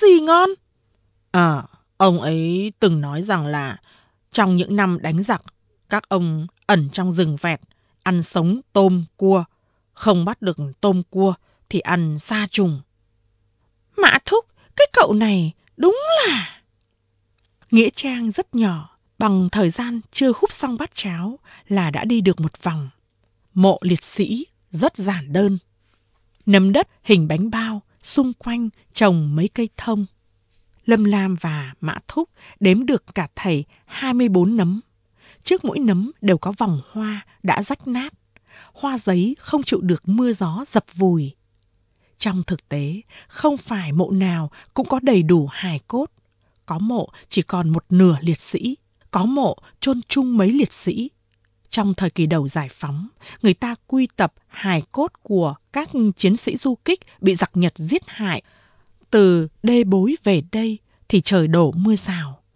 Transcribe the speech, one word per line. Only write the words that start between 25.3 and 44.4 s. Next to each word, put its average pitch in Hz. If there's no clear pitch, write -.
đơn. 196
Nấm 196
đất 330
hình 175
bánh 170
bao, 226
xung 254
quanh 233
trồng 165
mấy 165
cây 226
thông. 208
Lâm 220
Lam 196
và 151
Mã 151
Thúc -
đếm 202
được 247
cả 151
thảy 156
hai -
mươi 247
bốn 185
nấm. 196
Trước 370
mỗi 269
nấm 214
đều 196
có 180
vòng 190
hoa 214
đã 202
rách 277
nát. 254
Hoa 269
giấy 202
không 285
chịu -
được 175
mưa 233
gió 190
dập -
vùi. 170
Trong 185
thực -
tế, 147
không -
phải 185
mộ 165
nào 180